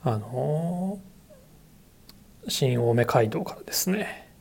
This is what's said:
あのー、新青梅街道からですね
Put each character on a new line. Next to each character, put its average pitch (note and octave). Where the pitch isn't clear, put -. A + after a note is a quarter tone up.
あ A2+
の D#3+
ー、 -
新 B2+
青 A#2+
梅 A#2
街 A2+
道 -
か -
ら -
で -
す -
ね -